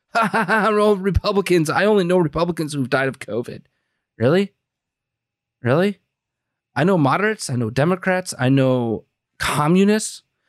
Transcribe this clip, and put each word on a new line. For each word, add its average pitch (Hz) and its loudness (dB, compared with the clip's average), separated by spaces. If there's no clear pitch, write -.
Ha 226 0
ha 208 0
ha, 214 0
we're 208 2
all 208 4
Republicans. 180 0
I 151 0
only 208 4
know 175 0
Republicans 160 -2
who've 135 -4
died 135 0
of 123 -8
covid. 107 -8
Really? 170 0
Really? 170 0
I 139 0
know 185 2
moderates. 170 0
I 127 -4
know 117 -2
Democrats. 185 -2
I 127 0
know 127 0
communists. 185 0